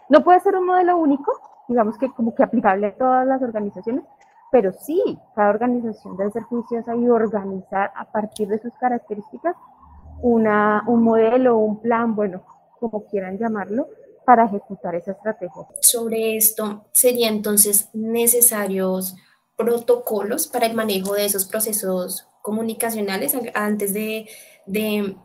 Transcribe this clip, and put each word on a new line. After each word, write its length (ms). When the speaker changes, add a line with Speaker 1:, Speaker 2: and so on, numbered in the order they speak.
Speaker 1:
no 140
puede 180
ser 160
un 100
modelo 320
único, 340
digamos 280
que 160
como 220
que 80
aplicable 460
a 80
todas 300
las 140
organizaciones, 640
pero 220
sí, 460
cada 160
organización 680
debe 160
ser 100
juiciosa 540
y 120
organizar 840
a 100
partir 440
de 100
sus 160
características 800
una, 680
un 160
modelo, 560
un 220
plan, 360
bueno, 260
como 240
quieran 340
llamarlo, 500
para 220
ejecutar 480
esa 180
estrategia. 540
Speaker 2:
Sobre 560
esto, 560
¿sería 360
entonces 640
necesarios 1200
protocolos 920
para 180
el 80
manejo 400
de 120
esos 200
procesos 840
comunicacionales 920
an-, 200
antes 400
de, 340
de, 580